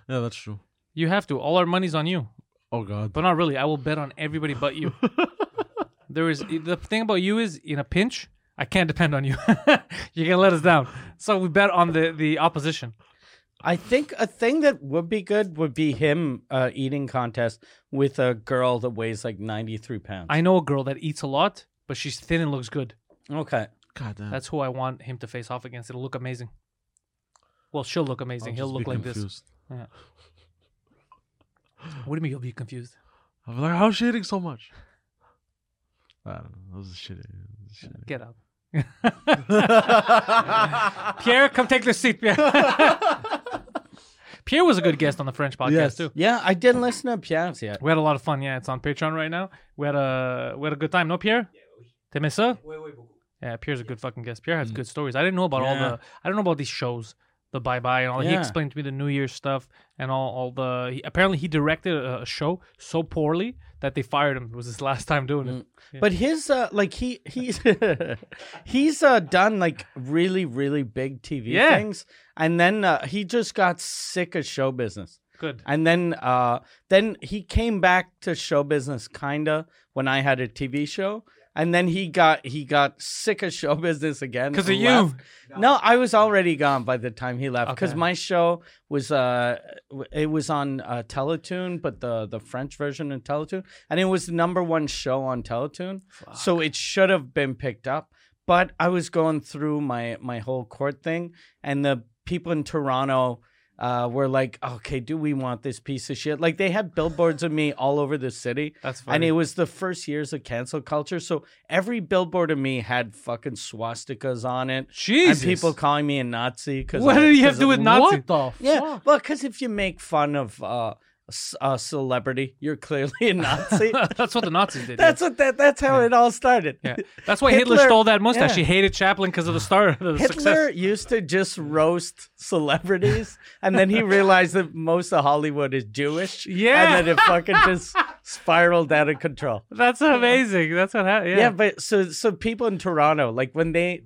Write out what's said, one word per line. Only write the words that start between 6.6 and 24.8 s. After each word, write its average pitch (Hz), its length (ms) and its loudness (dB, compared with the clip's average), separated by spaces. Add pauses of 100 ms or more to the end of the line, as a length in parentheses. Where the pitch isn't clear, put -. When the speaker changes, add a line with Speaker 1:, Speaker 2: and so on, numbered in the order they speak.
Speaker 2:
thing - 260 -4
about 208 200 0
you 202 160 0
is, 202 260 -4
in 147 160 -6
a - 20 -2
pinch, - 460 -2 (280)
I - 100 -4
can't 185 200 0
depend 156 300 0
on 135 80 -2
you. 135 180 0
<laughs> - 60 -2 (640)
You're 160 160 -2
gonna 180 80 4
let 185 160 6
us 165 80 2
down. 156 260 4 (300)
So 208 220 0
we 185 100 -2
bet 196 220 4
on 175 220 2
the, 160 240 2
the 151 220 0
opposition. 151 540 -2 (680)
Speaker 3:
I 175 120 0
think 262 420 -2
a 214 100 -2
thing 262 340 0
that 285 200 2
would 156 280 -4
be 214 140 -2
good 202 360 -2
would 151 160 -2
be 156 180 0
him, 147 580 -2
uh, 131 220 -2
eating 135 360 -4
contest 120 560 -4 (260)
with 139 300 0
a 127 140 2
girl 127 460 0
that 123 100 -4
weighs, 113 340 -6
like, 110 160 -10
ninety-three 110 580 -8
pounds. 92 320 -12
Speaker 2:
I 151 100 2
know 180 180 4
a 165 40 0
girl 139 220 -2
that 135 180 -8
eats 151 200 -8
a 151 40 -6
lot, 147 400 -2 (220)
but 135 80 -10
she's - 240 -10
thin 165 220 -2
and 151 100 -2
looks 127 160 -6
good. 131 260 -6 (340)
Speaker 3:
Okay. 147 380 -4 (280)
Speaker 1:
God 110 220 -12
damn. 104 140 -12
Speaker 2:
That's 131 180 -8
who 151 120 -6
I 135 80 -4
want 127 340 -8